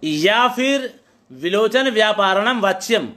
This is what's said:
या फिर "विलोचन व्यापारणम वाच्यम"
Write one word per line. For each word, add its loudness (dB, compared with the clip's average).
या 2
फिर -2
"विलोचन 0
व्यापारणम 0
वाच्यम" -2